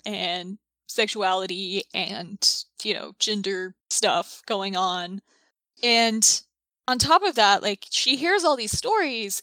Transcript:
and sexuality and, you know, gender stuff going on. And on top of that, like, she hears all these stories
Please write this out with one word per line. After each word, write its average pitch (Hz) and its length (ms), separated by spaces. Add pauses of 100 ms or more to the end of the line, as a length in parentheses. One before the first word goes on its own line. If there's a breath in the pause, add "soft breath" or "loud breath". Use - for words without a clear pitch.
and 180 540 (280)
sexuality 190 960 (120)
and, 190 440 (440)
you 214 100
know, - 260
gender 190 560 (140)
stuff - 580
going 196 300
on. 180 460 (600)
And 233 600 (460)
on 254 100
top 320 240
of 359 140
that, 202 260
like, 202 280
she 254 260
hears 339 280
all 302 120
these 226 200
stories 269 680